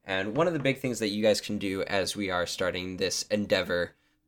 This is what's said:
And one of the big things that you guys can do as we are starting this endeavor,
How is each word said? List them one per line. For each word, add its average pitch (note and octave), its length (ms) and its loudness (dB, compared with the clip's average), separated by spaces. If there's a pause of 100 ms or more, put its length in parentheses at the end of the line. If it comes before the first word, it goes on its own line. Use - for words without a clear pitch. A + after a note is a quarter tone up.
And G2 320 -2
one E3 100 4
of F3 60 2
the D#3 80 -2
big C3 180 0
things A#2+ 220 -4
that A2 80 0
you G#2 120 -2
guys G#2+ 200 6
can G#2 180 -4
do F#2+ 240 -2
as F#2+ 320 0
we G2+ 160 -2
are F2 160 2
starting F#2 500 -2
this F2+ 280 -2
endeavor, F#2 720 0 (320)